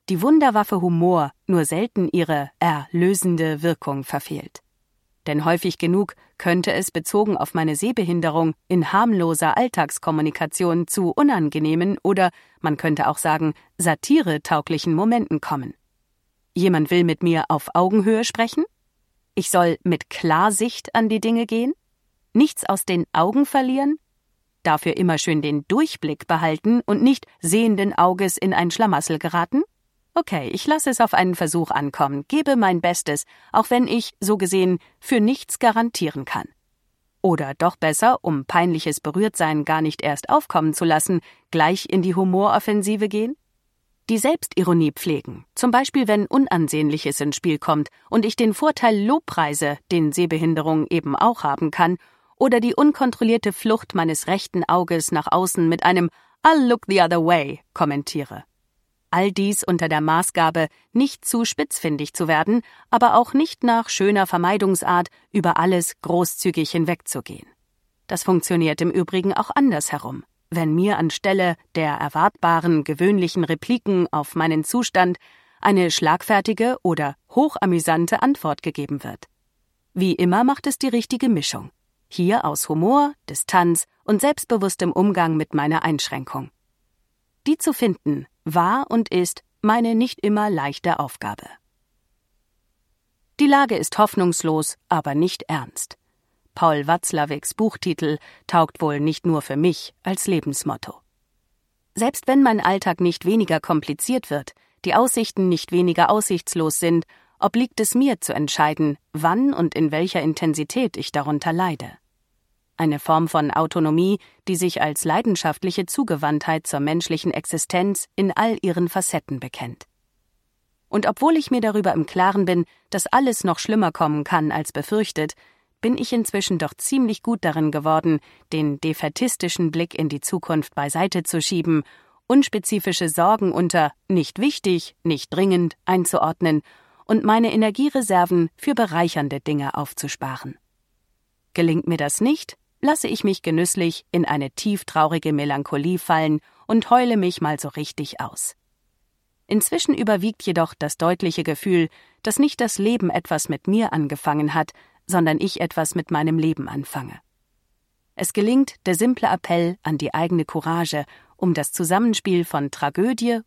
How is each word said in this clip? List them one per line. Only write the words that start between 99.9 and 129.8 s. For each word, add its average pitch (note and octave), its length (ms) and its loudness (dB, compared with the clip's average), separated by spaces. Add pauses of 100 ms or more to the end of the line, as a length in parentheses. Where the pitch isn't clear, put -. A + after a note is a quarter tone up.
als F#3 240 -4
Lebensmotto. D3 720 -4 (960)
Selbst A#3 320 -4
wenn C4+ 140 4
mein A3+ 180 4
Alltag F#3 400 0
nicht F3 260 0
weniger F#3 340 2
kompliziert D#3+ 720 -2
wird, D3 240 -6 (320)
die F3+ 100 2
Aussichten A3+ 520 2
nicht F3 240 -2
weniger F3 380 2
aussichtslos F3 720 -2
sind, E3+ 260 2 (340)
obliegt A#3 400 0
es G#3+ 160 -2
mir C4 260 2
zu - 120 -4
entscheiden, D3+ 640 0 (160)
wann F#3 400 2
und E3 220 -2
in D3+ 160 0
welcher E3 300 -2
Intensität D#3 760 -2
ich - 140 -8
darunter D3+ 420 -2
leide. E3 380 -4 (840)
Eine D3+ 200 0
Form D#3+ 300 2
von D3 240 0
Autonomie, E3 640 0 (300)
die F#3 80 -2
sich F3 260 -2
als D3+ 220 -2
leidenschaftliche F3 800 -2
Zugewandtheit D#3+ 800 -2
zur D3 140 -4
menschlichen D#3+ 520 -2
Existenz F#3 840 -2
in F#3+ 160 0
all A3+ 320 0
ihren F3 260 0
Facetten D#3 500 -6
bekennt. A#2+ 460 -14 (1040)
Und G#3 180 -2
obwohl D#4 300 2
ich D4+ 140 -2
mir B3 100 2
darüber G#3 320 0
im D#3+ 140 0
Klaren F#3+ 380 2
bin, F3 200 2 (240)
dass - 160 -4
alles B3+ 380 0
noch F3+ 160 0
schlimmer G#3+ 320 0
kommen D3+ 320 0
kann D#3 280 0
als D#3 200 -6
befürchtet, D#3 640 -2 (460)
bin A#3 160 0
ich - 160 -6
inzwischen G3+ 460 -2
doch D#3+ 180 -6
ziemlich B3 460 -2
gut A#3 220 -2
darin D#3 260 0
geworden, D#3 500 0 (320)
den D3+ 280 -2
defaitistischen E3 880 -2
Blick E3 240 -4